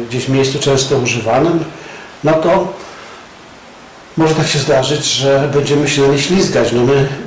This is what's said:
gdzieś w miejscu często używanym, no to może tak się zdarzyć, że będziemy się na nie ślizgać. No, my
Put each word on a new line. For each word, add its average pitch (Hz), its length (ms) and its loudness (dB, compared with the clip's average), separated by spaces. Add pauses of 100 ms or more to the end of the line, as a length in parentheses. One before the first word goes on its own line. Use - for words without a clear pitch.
gdzieś 127 160 -4
w - 40 -6
miejscu 135 300 2
często 139 380 2
używanym, 127 680 0 (600)
no 156 80 4
to 175 400 0 (1400)
może 156 180 2
tak 160 140 0
się 147 100 -2
zdarzyć, 135 460 0
że 139 480 0
będziemy 143 360 2
się 139 140 0
na 139 60 4
nie 143 100 2
ślizgać. 131 540 0
No, 120 100 2
my 139 260 4 (180)